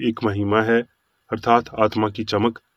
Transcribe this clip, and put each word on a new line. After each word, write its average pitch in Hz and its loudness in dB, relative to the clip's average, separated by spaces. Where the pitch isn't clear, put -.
एक 117 -4
महिमा 101 0
है, 117 2
अर्थात 117 0
आत्मा 107 0
की 107 -8
चमक। 107 0